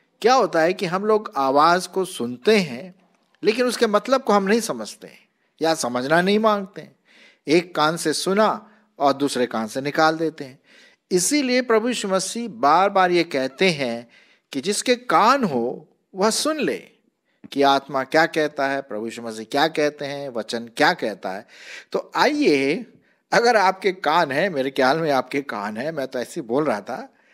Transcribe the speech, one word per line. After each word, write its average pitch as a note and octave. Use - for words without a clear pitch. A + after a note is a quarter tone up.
क्या A#3+
होता E3+
है E3+
कि G3+
हम F#3+
लोग G#3+
आवाज़ D3
को F#3
सुनते B2
हैं, D#3+
लेकिन A3+
उसके A#3
मतलब A3+
को G#3
हम G3+
नहीं G#3+
समझते A2
हैं -
या D#3+
समझना C3
नहीं G3+
मांगते G3+
हैं। C#3+
एक E3+
कान D#3
से D#3+
सुना F#3+
और C#3
दूसरे C3
कान A2+
से C3
निकाल D#3+
देते D#3+
हैं। C3
इसीलिए B3
प्रभु A3+
यीशु G#3+
मसीह F#3+
बार-बार F3+
ये F3
कहते C#3
हैं A#2+
कि C3+
जिसके G#3
कान A#3+
हो, C3+
वह G3
सुन D4
ले C#3+
कि C#3
आत्मा C#3
क्या D#3
कहता D3
है, C#3
प्रभु G#2+
यीशु A2+
मसीह A2+
क्या C#3+
कहते D3
हैं, C#3+
वचन A#2
क्या D#3
कहता G#2
है। G2
तो -
आइए, F#3
अगर A#3
आपके F#3+
कान D#3+
हैं, E3
मेरे C#3
ख्याल C3+
में D#3+
आपके C3+
कान G#2+
हैं, C#3+
मैं C#3
तो C3
ऐसे A#2+
ही A#2+
बोल C3
रहा A2
था, C#3+